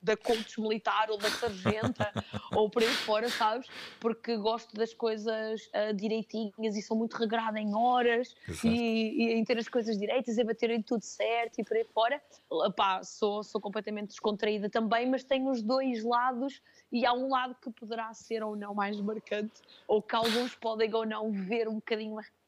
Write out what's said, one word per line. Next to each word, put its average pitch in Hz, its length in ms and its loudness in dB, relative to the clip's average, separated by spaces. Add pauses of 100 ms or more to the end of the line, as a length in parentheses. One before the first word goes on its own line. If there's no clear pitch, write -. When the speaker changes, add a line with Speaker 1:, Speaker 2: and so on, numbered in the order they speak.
Speaker 1:
da 208 160 2
coach 226 420 -2
militar 214 520 0
ou 208 60 0
da 208 120 -2
sargenta 208 840 -2
Speaker 2:
<laughs> - 420 -6
Speaker 1:
ou 214 140 4
por 233 120 2
aí 226 80 6
fora, 220 400 0
sabes? 226 380 0 (320)
Porque 226 380 -2
gosto 220 380 -2
das 226 180 -2
coisas, 220 800 -2
ah, 214 180 0
direitinhas 220 840 -2
e 208 40 -2
sou 220 160 -2
muito 226 200 -2
regrada 226 420 0
em 208 160 -2
horas 240 580 4 (140)
Speaker 2:
Exato. 226 200 -2
Speaker 1:
e, 226 640 2
e 226 40 2
em 226 100 4
ter 226 140 2
as 233 100 -4
coisas 226 300 0
direitas, 220 400 0
em 240 80 4
bater 226 240 0
em 233 120 2
tudo 226 220 0
certo 233 560 -2
e 220 40 -2
por 220 120 -2
aí 226 80 4 (100)
fora. 240 280 2 (440)
Epá, 190 380 2
sou, 208 400 -2
sou - 160 -4
completamente 208 500 -6
descontraída 214 600 0
também, 233 400 2
mas 262 160 0
tenho 269 260 0
os 240 100 0
dois 247 420 0
lados 247 580 0 (300)
e 240 140 2
há 240 80 4
um 254 160 -2
lado 254 320 0
que 269 100 -10
poderá 226 420 -8
ser 226 280 -6
ou 214 140 -4
não 202 180 -8
mais 208 280 -2
marcante, 214 600 -4 (260)
ou 208 140 4
que - 140 -4
alguns 233 400 2
podem 220 380 0
ou 226 120 2
não 214 260 -2
ver 208 360 0
um 220 80 -2
bocadinho, 214 400 -4 (320)